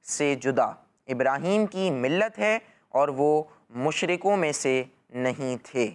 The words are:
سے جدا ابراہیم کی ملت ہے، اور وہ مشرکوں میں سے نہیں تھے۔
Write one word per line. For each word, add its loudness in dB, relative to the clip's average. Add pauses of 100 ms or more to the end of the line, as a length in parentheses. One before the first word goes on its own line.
سے 0
جدا 0 (380)
ابراہیم 0
کی -2
ملت 0
ہے، 0 (300)
اور 2
وہ 2 (320)
مشرکوں 0
میں 0
سے 0 (280)
نہیں -4
تھے۔ -2